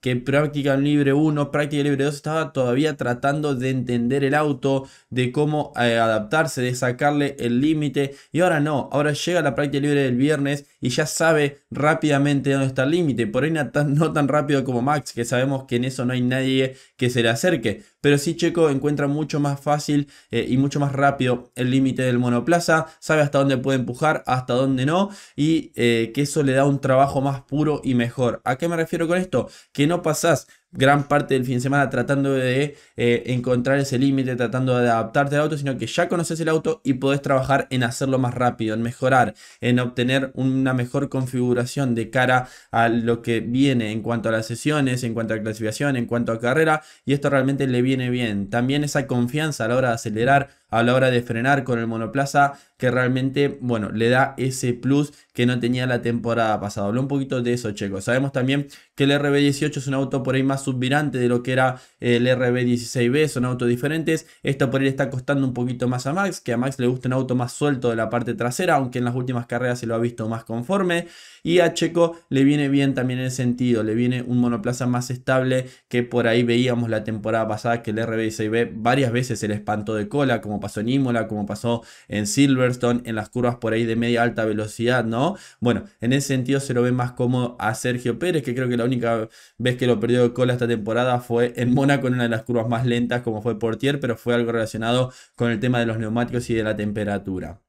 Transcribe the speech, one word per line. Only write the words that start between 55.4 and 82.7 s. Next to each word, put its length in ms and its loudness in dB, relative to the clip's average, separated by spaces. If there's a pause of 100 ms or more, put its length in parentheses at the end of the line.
no 140 2
tenía 260 -2
la 160 0
temporada 580 0
pasada. 280 -4
Habló 120 0
un 80 -2
poquito 340 -2
de 120 0
eso, 180 -4
Checo. 300 -6
Sabemos 300 0
también 360 0 (280)
que 80 2
el 80 4
R 180 2
B 100 4
dieciocho 400 0
es 80 -6
un 60 -2
auto 300 -2
por 100 -2
ahí 100 2
más 200 0
subvirante 560 0
de 100 2
lo 140 2
que 100 -2
era 260 2 (200)
el 280 4
R 240 2
B 140 2
dieciséis 460 0
B, 180 2
son 160 -2
autos 240 0
diferentes. 560 0 (160)
Esto 300 0
por 100 0
ahí 40 2
le 40 4
está 220 -2
costando 340 -2
un 80 -2
poquito 340 -2
más 200 -2
a 60 -2
Max, 280 -4
que 120 -4
a 40 0
Max 220 -2
le 80 2
gusta 200 -2
un 60 0
auto 220 0
más 180 -2
suelto 380 0
de 40 -2
la 140 -2
parte 240 -2
trasera, 420 0
aunque 220 -2
en 80 -2
las 100 -4
últimas 300 -4
carreras 340 -4
se 60 -8
lo 80 -2
ha 60 0
visto 280 -2
más 160 -6
conforme. 640 -2 (360)
Y 160 4
a 140 4
Checo 440 0 (120)
le 140 2
viene 240 4
bien 280 2
también 240 -2
en 60 -4
ese 120 -4
sentido, 460 0
le 100 -2
viene 300 0
un 160 0
monoplaza 480 0
más 240 -2
estable 560 0 (200)
que 160 0
por 240 0
ahí 160 4
veíamos 460 2
la 140 -2
temporada 440 -2
pasada 360 -2
que 80 -6
el 80 -2
R 180 -2
B 60 0
dieciséis 280 -2
B 220 0
varias 380 2
veces 280 -2
se 80 -4
le 60 -2
espantó 420 -4
de 140 -2
cola, 320 0
como 180 -6
pasó 200 -8
en 80 -4
Imola, 400 0
como 180 -4
pasó 380 -4 (240)
en 180 -2
Silverstone, 800 2